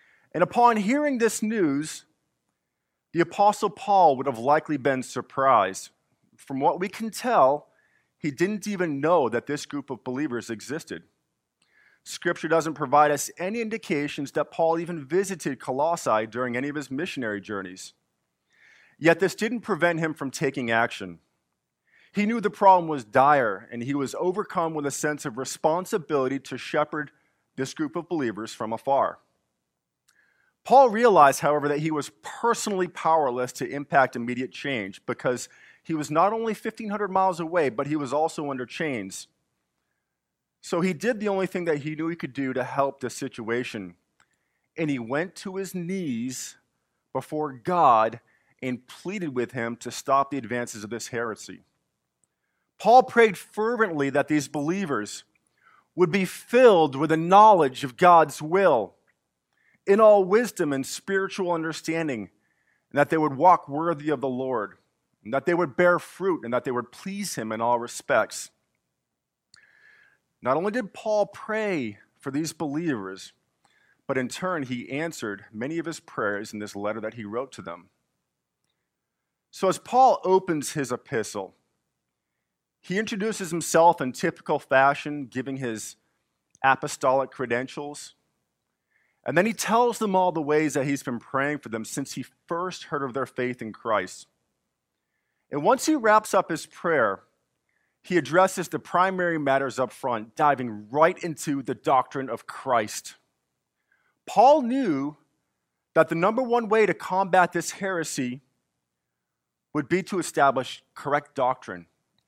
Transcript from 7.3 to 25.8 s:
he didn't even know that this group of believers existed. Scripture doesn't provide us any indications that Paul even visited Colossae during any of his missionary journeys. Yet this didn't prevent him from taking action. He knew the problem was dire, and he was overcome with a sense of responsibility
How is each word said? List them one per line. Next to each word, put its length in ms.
he 140
didn't 340
even 340
know 300
that 160
this 220
group 240
of 120
believers 460
existed. 540
Scripture 440
doesn't 260
provide 380
us 260
any 240
indications 720
that 180
Paul 300
even 260
visited 540
Colossae 680
during 320
any 120
of 60
his 140
missionary 500
journeys. 540
Yet 220
this 160
didn't 260
prevent 380
him 160
from 160
taking 400
action. 480
He 140
knew 160
the 80
problem 380
was 160
dire, 680
and 120
he 100
was 220
overcome 580
with 140
a 40
sense 340
of 120
responsibility 1040